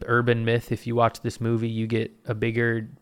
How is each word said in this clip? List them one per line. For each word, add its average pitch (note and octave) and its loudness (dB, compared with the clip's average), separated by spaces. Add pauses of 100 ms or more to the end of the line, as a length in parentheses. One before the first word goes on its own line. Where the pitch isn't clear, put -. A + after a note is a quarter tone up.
urban A#2+ 2
myth? A#2 0
If - -6
you A#2 -2
watch A#2 2
this - -6
movie, A2+ 0
you A2+ -2
get A2+ 0 (140)
a A#2+ -4
bigger A2+ 0 (140)